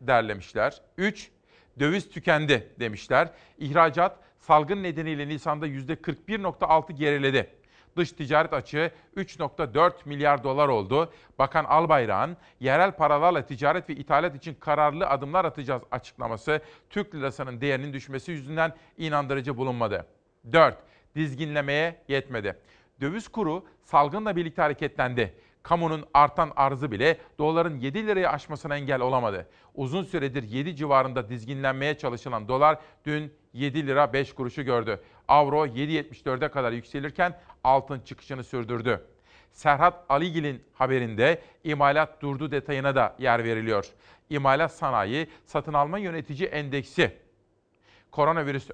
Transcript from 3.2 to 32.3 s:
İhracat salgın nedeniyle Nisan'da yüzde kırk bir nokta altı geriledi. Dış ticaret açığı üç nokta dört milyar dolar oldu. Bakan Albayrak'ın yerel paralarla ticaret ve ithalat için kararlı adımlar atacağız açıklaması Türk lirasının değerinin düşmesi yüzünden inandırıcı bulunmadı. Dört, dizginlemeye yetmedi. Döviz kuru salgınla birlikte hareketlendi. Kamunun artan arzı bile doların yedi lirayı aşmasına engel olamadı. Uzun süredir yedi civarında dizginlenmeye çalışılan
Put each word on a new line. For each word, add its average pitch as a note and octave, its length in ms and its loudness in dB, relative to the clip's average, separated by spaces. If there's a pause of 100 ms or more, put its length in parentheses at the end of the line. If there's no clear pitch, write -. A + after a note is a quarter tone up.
İhracat E3 580 2 (220)
salgın D#3+ 440 4
nedeniyle D#3 460 -4
Nisan'da D3+ 380 -4
yüzde C3+ 300 -6
kırk - 320 -8
bir G#3 140 -4
nokta E3+ 260 -2
altı D#3+ 240 4
geriledi. C#3 580 0 (460)
Dış E3+ 160 -2
ticaret D#3 400 0
açığı D#3 380 -2 (260)
üç - 220 -8
nokta D3+ 360 -6
dört E3+ 320 4
milyar C#3+ 380 0
dolar C#3 240 2
oldu. B2+ 440 0 (260)
Bakan C#3 260 2
Albayrak'ın D3 720 2 (240)
yerel D3+ 320 4
paralarla D3+ 540 2
ticaret D3 420 -2
ve D#3 60 -8
ithalat C#3+ 420 0
için C#3+ 180 -12
kararlı D3+ 520 0
adımlar C#3+ 380 0
atacağız C3+ 460 -6
açıklaması B2 720 -6 (300)
Türk G3+ 240 -6
lirasının C3 460 -8
değerinin C#3 320 -2
düşmesi C3+ 400 -10
yüzünden D#3+ 420 -4 (240)
inandırıcı C#3 580 -2
bulunmadı. A#2 500 -2 (460)
Dört, D#3 260 6 (360)
dizginlemeye D3 840 -2 (120)
yetmedi. B2+ 480 -4 (440)
Döviz F3 280 -6
kuru E3+ 360 -4 (200)
salgınla E3+ 520 2
birlikte E3+ 260 -4
hareketlendi. C3 720 -2 (280)
Kamunun D#3+ 520 -2
artan D3 420 4
arzı C3+ 360 0
bile D3 260 2 (200)
doların D#3+ 400 0
yedi C#3 280 -6
lirayı F#3+ 240 0
aşmasına C#3+ 460 -6
engel C3+ 240 -2
olamadı. A#2+ 480 0 (260)
Uzun C3+ 300 -4
süredir C#3 380 -4
yedi C3+ 340 -6
civarında C3 520 0
dizginlenmeye C3+ 680 -4
çalışılan A#2+ 500 -6